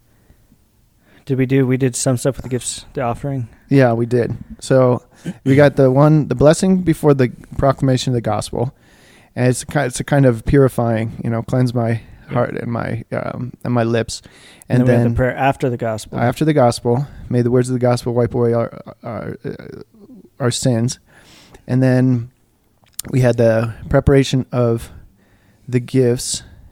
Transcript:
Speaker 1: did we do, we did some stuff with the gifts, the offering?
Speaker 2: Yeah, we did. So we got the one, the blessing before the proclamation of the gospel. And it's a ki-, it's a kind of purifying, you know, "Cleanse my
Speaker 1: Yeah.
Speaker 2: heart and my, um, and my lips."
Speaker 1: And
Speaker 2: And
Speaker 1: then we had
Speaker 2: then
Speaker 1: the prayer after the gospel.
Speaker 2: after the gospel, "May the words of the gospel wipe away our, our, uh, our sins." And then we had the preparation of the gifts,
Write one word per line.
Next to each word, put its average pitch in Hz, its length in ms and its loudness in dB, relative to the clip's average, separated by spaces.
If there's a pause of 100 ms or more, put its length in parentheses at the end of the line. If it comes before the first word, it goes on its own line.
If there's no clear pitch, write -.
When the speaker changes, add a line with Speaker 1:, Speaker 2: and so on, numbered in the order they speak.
(1300)
Speaker 1:
did 131 120 -2
we 131 80 0
do, 135 220 2
we 127 100 0
did 127 180 -2
some 131 220 -2
stuff 131 200 -2
with - 60 -16
the 127 60 -12
gifts, - 440 -8
the 143 80 -8
offering? 127 460 -6 (220)
Speaker 2:
Yeah, 131 240 6
we 117 120 -2
did. 120 300 -2 (240)
So 127 440 2 (400)
we 135 120 2
got 143 200 6
the 135 160 4
one, 151 360 4
the 131 80 -4
blessing 175 460 4
before 160 320 2
the 127 160 2 (280)
proclamation 135 540 0
of 123 40 0
the 120 60 -2
gospel. 110 520 -4 (640)
And 123 120 0
it's 127 140 0
a - 40 -14
ki-, - 140 -4
it's 127 200 -4
a - 40 -6
kind 139 220 2
of 117 200 2
purifying, 117 800 0
you 120 60 -4
know, 113 140 -4
"Cleanse 127 300 0
my 117 160 -2 (380)
Speaker 1:
Yeah. 135 60 -12
Speaker 2:
heart 120 240 -4
and - 140 -8
my, 113 400 -6
um, 123 420 -8 (100)
and 120 100 -4
my 120 100 0
lips." 117 380 -2 (460)
Speaker 1:
And 127 120 2
Speaker 2:
And - 20 2
Speaker 1:
then 123 60 2
we 123 100 4
had 120 80 2
Speaker 2:
then 117 80 0
Speaker 1:
the - 40 -2
prayer 127 200 0
after 135 320 0
the 120 80 -4
gospel. 113 420 -6
Speaker 2:
after 120 240 0
the 156 100 2
gospel, 123 540 2 (220)
"May 123 120 0
the 120 100 2
words 127 180 2
of 127 40 -2
the 123 60 -2
gospel 120 340 0
wipe 120 200 0
away 120 200 0
our, - 280 -4 (220)
our, 107 420 -10
uh, - 80 -8 (840)
our 123 120 0
sins." 120 480 -2 (680)
And 127 160 0
then 127 480 2 (800)
we 127 120 0
had 117 160 2
the 117 360 2 (160)
preparation 139 600 2
of 117 400 -2 (760)
the 127 120 -2
gifts, 123 640 -2 (280)